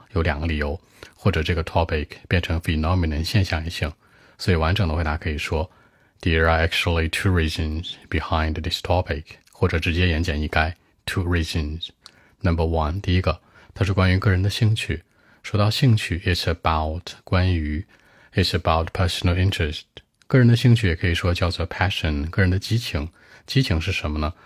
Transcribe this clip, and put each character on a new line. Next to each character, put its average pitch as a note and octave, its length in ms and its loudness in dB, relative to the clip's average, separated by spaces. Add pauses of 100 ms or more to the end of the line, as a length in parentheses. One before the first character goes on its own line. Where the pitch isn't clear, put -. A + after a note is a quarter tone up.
(120)
有 F2 100 0
两 D2+ 180 -2
个 D#2+ 60 -4
理 D#2+ 100 -2
由， D2 240 -4 (340)
或 - 160 -2
者 E2 120 0
这 E2+ 120 -2
个 E2 100 -2
topic D#2+ 440 -2 (200)
变 F2 120 2
成 E2 200 -2
phenomenon D#2+ 640 0
现 F#2+ 220 0
象 D#2+ 200 -2
也 E2 60 -8
行。 D#2 220 -4 (460)
所 - 140 -2
以 F2 40 4
完 D#2+ 180 2
整 F#2+ 140 2
的 D#2 60 0
回 E2 100 0
答 D#2 140 -2
可 - 100 -8
以 D2+ 80 -4
说， D2+ 340 -4 (500)
There D#2+ 260 2
are D#2+ 200 4
actually E2 440 -2
two - 220 -2
reasons D#2+ 600 -2 (140)
behind D#2+ 520 -2
this E2 220 -6
topic， F2 420 -2 (280)
或 - 160 0
者 E2+ 100 0
直 E2 140 -2
接 F2+ 160 2
言 D#2+ 140 2
简 D2+ 180 -2
意 D2+ 80 -2
赅， D#2+ 240 0 (320)
two F#2+ 200 -4
reasons。 E2 640 -2 (520)
Number E2+ 240 2
one， E2 360 0
第 F#2 140 0
一 F#2 60 2
个， - 180 -2 (360)
它 - 100 -2
是 F#2+ 80 0
关 F#2 180 4
于 F#2 80 4
个 G2+ 120 2
人 F#2 120 2
的 G2+ 60 0
兴 G#2+ 260 2
趣。 - 280 -6 (400)
说 - 160 -4
到 G#2 120 2
兴 A#2+ 260 4
趣， - 240 -4
it's F2+ 240 0
about， D#2+ 680 -2 (120)
关 F#2 300 2
于， D2+ 320 -2 (480)
it's F#2 180 2
about E2+ 400 0
personal F2+ 420 0
interest。 F2 480 0 (440)
个 C#3 120 4
人 A#2+ 80 8
的 A#2 100 8
兴 A#2+ 200 6
趣 G2+ 120 2
也 D#2+ 60 2
可 - 140 -2
以 E2+ 60 2
说 F2 200 0
叫 F2 160 0
做 E2+ 180 -4
passion， D#2+ 600 -2
个 G#2 100 -2
人 F#2 100 4
的 F#2 80 2
激 A2+ 200 -2
情。 D#2+ 320 -6 (360)
激 C3+ 160 0
情 F2 180 0
是 - 100 -4
什 D#2+ 200 -4
么 D2+ 80 -4
呢？ D2+ 160 -2 (120)